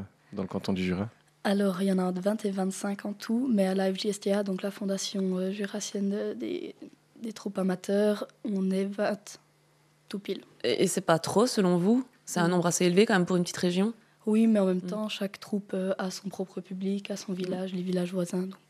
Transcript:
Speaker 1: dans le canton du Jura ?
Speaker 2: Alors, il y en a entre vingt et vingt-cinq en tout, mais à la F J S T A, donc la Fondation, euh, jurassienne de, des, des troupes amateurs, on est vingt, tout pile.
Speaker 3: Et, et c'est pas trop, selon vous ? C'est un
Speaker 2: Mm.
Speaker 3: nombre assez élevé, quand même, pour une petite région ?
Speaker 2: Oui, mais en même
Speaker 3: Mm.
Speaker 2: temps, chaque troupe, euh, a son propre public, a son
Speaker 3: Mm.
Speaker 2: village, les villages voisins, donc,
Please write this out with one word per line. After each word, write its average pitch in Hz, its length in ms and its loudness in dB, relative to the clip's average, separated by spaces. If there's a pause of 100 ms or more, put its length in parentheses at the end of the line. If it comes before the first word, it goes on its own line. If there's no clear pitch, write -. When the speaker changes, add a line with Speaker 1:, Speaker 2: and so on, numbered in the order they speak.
(340)
Speaker 1:
dans 95 80 -6
le 92 80 -4
canton 98 240 -2
du 92 100 0
Jura ? 92 240 0 (380)
Speaker 2:
Alors, 196 360 0
il 196 60 0
y 196 40 2
en 185 80 2
a 185 40 0
entre 180 180 -2
vingt 208 220 -2
et 202 80 -2
vingt-cinq 196 540 -4
en 208 80 -6
tout, 233 360 -2
mais 196 180 4
à 190 80 0
la 190 180 2
F 190 60 -6
J 214 100 -4
S 196 100 -4
T 196 140 0
A, 208 100 2
donc 190 200 -4
la 202 80 -4
Fondation, 190 680 -2
euh, 185 140 -2
jurassienne 202 580 -4
de, 208 240 -2
des, 220 420 -8 (460)
des 226 100 -8
troupes - 280 -8
amateurs, 202 680 0 (160)
on 190 280 0
est 190 140 0
vingt, 202 540 -4 (680)
tout 202 100 -6
pile. 196 220 -6 (220)
Speaker 3:
Et, 123 200 2
et 190 40 4
c'est 185 140 0
pas 165 180 6
trop, 214 280 4
selon 180 300 4
vous ? 226 280 4 (200)
C'est - 160 -2
un 170 60 4
Speaker 2:
Mm. 175 40 4
Speaker 3:
nombre 175 140 2
assez 175 200 2
élevé, 180 200 6
quand 226 80 2
même, 180 120 4
pour 185 120 2
une 175 60 2
petite - 140 -6
région ? 185 360 2 (320)
Speaker 2:
Oui, 220 220 6
mais 214 120 6
en 190 60 6
même 185 120 4
Speaker 3:
Mm. 180 120 -4
Speaker 2:
temps, 214 200 -4
chaque 202 300 -6
troupe, 202 340 -4
euh, 190 240 0
a 185 140 -4
son - 160 -8
propre 190 320 -8
public, 196 520 -4
a 196 40 -4
son - 160 -8
Speaker 3:
Mm. 180 40 -2
Speaker 2:
village, 185 380 -4
les 180 80 -2
villages 180 300 0
voisins, 180 300 -2
donc, 190 140 -6 (140)